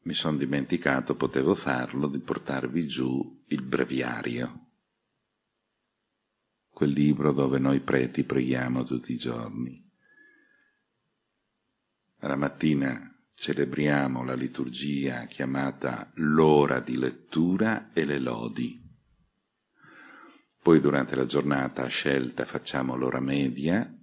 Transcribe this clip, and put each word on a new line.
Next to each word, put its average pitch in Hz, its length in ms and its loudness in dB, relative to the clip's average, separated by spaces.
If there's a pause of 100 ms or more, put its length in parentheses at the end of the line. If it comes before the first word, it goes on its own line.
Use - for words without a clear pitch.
Mi 82 100 -4
son 78 220 0
dimenticato, 69 800 0
potevo 67 380 2
farlo, 65 540 -2
di 69 100 -4
portarvi 65 680 -4
giù 64 640 -4
il 69 120 -2
breviario, 62 1080 -4 (2000)
quel 73 180 2
libro 73 440 4
dove 67 260 2
noi 67 220 2
preti 65 420 0
preghiamo 64 600 0
tutti 64 280 -6
i 60 60 -4
giorni. 58 680 -8 (2250)
La 69 140 -2
mattina 69 800 0 (200)
celebriamo 69 880 0
la 64 100 -4
liturgia 65 920 -4
chiamata 65 920 -4
l'ora 76 640 6
di 62 180 -4
lettura 90 960 0
e 80 100 2
le 71 140 0
lodi. 113 640 -4 (1800)
Poi 82 160 8
durante 67 360 2
la 65 120 0
giornata 69 560 -2
a 62 40 -4
scelta 65 580 -2
facciamo 65 500 -4
l'ora 64 240 -2
media 69 680 0 (160)